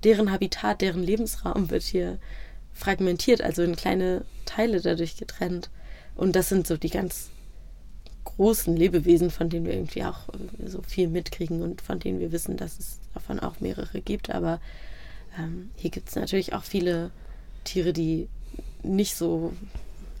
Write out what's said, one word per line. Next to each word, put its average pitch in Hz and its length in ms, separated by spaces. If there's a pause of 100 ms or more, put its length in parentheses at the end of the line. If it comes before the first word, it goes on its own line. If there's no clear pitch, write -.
deren 208 280
Habitat, 196 500
deren 180 220
Lebensraum 190 640
wird - 140
hier 180 340 (560)
fragmentiert, 190 680
also 170 200
in 175 140
kleine 185 480 (220)
Teile 214 340
dadurch 165 380
getrennt. 175 520 (460)
Und 185 200
das 185 120
sind 190 200
so 160 100
die - 120
ganz - 400 (920)
großen 196 520
Lebewesen, 170 560
von 170 180
denen 165 160
wir 175 80
irgendwie 185 300
auch, - 260
äh, - 380
so 190 140
viel 185 260
mitkriegen 170 540
und 170 200
von 190 180
denen 185 200
wir 170 120
wissen, 170 260
dass - 220
es - 200 (140)
davon - 260
auch - 200
mehrere - 420
gibt. 208 280
Aber, 170 300 (800)
ähm, 175 380
hier - 160
gibt's - 240
natürlich - 380
auch 202 100
viele 175 480 (520)
Tiere, 175 300
die 160 340 (560)
nicht 196 320
so 170 380 (680)